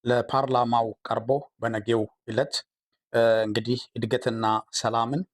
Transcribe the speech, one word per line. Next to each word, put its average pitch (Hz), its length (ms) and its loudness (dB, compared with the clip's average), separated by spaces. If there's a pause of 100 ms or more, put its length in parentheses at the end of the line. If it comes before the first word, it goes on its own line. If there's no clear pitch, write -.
ለፓርላማው 120 840 2 (140)
ቀርቦ 113 280 -4 (280)
በነገው 113 440 0 (240)
ዕለት፣ 135 280 -2 (580)
እ፣ 120 80 2 (220)
እንግዲህ 110 380 -2 (120)
እድገትና 113 520 -2 (300)
ሰላምን፣ 117 480 -2 (120)